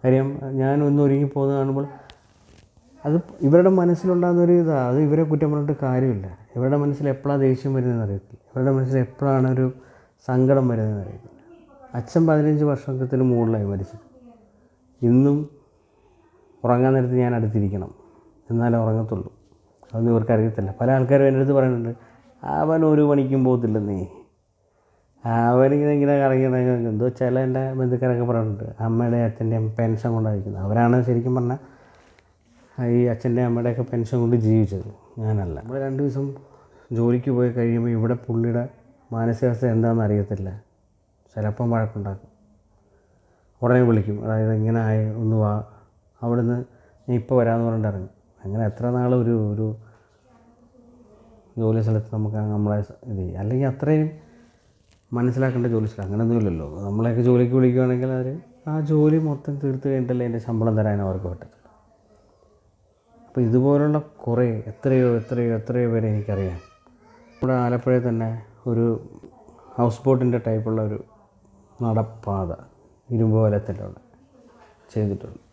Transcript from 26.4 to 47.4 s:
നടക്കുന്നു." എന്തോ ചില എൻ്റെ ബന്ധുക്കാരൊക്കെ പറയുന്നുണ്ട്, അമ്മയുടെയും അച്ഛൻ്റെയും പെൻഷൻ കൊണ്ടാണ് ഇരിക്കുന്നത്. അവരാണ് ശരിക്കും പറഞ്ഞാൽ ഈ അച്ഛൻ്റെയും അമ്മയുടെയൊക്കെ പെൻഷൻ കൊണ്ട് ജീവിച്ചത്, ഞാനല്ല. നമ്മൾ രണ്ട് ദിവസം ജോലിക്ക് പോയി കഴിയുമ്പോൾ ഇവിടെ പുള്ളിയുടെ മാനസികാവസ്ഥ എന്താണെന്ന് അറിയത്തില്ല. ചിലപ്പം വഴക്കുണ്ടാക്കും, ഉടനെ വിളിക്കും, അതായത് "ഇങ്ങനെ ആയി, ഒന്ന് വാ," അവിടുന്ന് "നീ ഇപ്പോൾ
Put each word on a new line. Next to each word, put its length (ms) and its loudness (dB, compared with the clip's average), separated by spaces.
നടക്കുന്നു." 420 0
എന്തോ 160 0
ചില 260 0
എൻ്റെ 160 -2
ബന്ധുക്കാരൊക്കെ 520 0
പറയുന്നുണ്ട്, 360 -2
അമ്മയുടെയും 420 0
അച്ഛൻ്റെയും 380 -4
പെൻഷൻ 380 -2
കൊണ്ടാണ് 200 -2
ഇരിക്കുന്നത്. 300 -6
അവരാണ് 300 4
ശരിക്കും 260 0
പറഞ്ഞാൽ 240 -4
ഈ 200 0
അച്ഛൻ്റെയും 360 0
അമ്മയുടെയൊക്കെ 440 -2
പെൻഷൻ 300 -2
കൊണ്ട് 140 4
ജീവിച്ചത്, 540 2
ഞാനല്ല. 420 -2
നമ്മൾ 260 -10
രണ്ട് 160 -4
ദിവസം 240 -2
ജോലിക്ക് 380 0
പോയി 220 2
കഴിയുമ്പോൾ 380 0
ഇവിടെ 260 0
പുള്ളിയുടെ 380 -2
മാനസികാവസ്ഥ 560 0
എന്താണെന്ന് 380 2
അറിയത്തില്ല. 440 -2
ചിലപ്പം 340 -4
വഴക്കുണ്ടാക്കും, 600 -4
ഉടനെ 200 4
വിളിക്കും, 420 2
അതായത് 300 0
"ഇങ്ങനെ 260 0
ആയി, 220 0
ഒന്ന് 220 -2
വാ," 160 2
അവിടുന്ന് 380 -2
"നീ 80 0
ഇപ്പോൾ 240 0